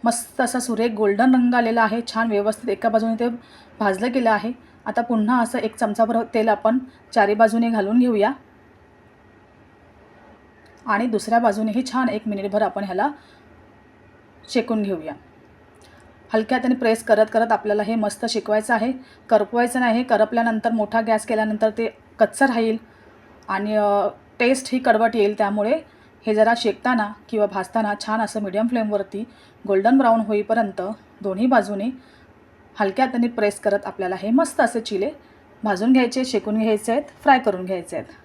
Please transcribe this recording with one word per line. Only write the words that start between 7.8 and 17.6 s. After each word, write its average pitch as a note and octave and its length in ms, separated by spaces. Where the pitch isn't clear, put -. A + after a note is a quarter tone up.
घेऊया A3+ 320
आणि A3+ 220
दुसऱ्या A3 320
बाजूनेही A3 520
छान B3+ 180
एक G#3+ 160
मिनिटभर G3+ 360
आपण G3+ 220
ह्याला G3 260
शेकून A3 340
घेऊया. E3 300
हलक्या A3+ 240
हाताने B3+ 180
प्रेस A3+ 280
करत G#3+ 300
करत A3+ 180
आपल्याला G#3+ 320